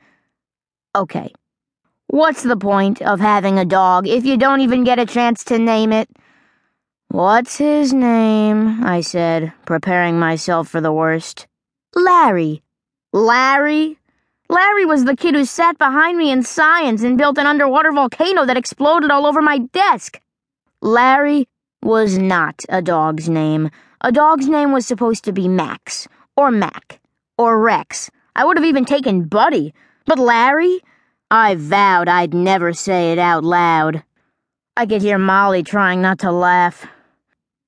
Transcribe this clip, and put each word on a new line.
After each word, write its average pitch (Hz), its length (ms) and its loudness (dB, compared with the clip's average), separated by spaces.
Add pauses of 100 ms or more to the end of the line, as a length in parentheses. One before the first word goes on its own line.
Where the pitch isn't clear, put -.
(960)
Okay. - 380 -6 (760)
What's 311 340 0
the 240 140 -2
point 196 440 -2
of 196 200 -2
having 202 360 0
a 185 80 0
dog 185 420 2
if 240 200 -2
you 269 100 0
don't 269 240 2
even 254 240 0
get 247 140 2
a 240 80 0
chance 240 380 -2
to 226 140 -2
name 220 340 0
it? 220 180 -2 (1000)
"What's 214 480 0
his 294 380 0
name?" 220 880 0
I 175 160 0
said, 165 520 -4 (120)
preparing 175 540 -2
myself 165 500 -2
for 165 120 -6
the 156 120 -2
worst. 160 540 -4 (480)
"Larry." 247 680 0 (500)
Larry? 277 840 0 (520)
Larry 392 340 2
was 302 200 2
the 262 120 0
kid 330 180 -2
who 285 100 0
sat 339 340 -2
behind 311 400 0
me 311 120 0
in 254 120 0
science 302 600 0
and 247 140 0
built 285 220 2
an 285 80 0
underwater 294 460 2
volcano 294 520 0
that 247 120 0
exploded 294 540 0
all 285 140 2
over 294 160 0
my 294 180 2
desk. 285 600 -2 (640)
Larry 262 640 2 (320)
was 214 380 0
not 175 500 -2
a 185 140 -4
dog's 160 460 -2
name. 156 420 -2 (300)
A 254 100 0
dog's 285 380 2
name 294 240 0
was 262 120 0
supposed 226 400 -4
to 208 80 -4
be 185 160 -4
Max, - 600 -6 (280)
or 277 140 4
Mac, - 500 -4 (380)
or 226 220 2
Rex. 208 500 -4 (240)
I 247 100 0
would 330 120 2
have 320 100 0
even 269 180 0
taken 247 400 -2
Buddy, 202 480 -2 (320)
but 302 140 0
Larry? 269 600 2 (500)
I 220 240 4
vowed 175 540 2
I'd 175 260 0
never 175 380 0
say 170 400 -2
it 170 60 -2
out 170 260 0
loud. 165 580 0 (760)
I 240 100 -2
could 208 160 -2
hear 202 160 0
Molly 190 440 2
trying 185 400 0
not 190 180 0
to 190 100 -2
laugh. 175 560 0 (800)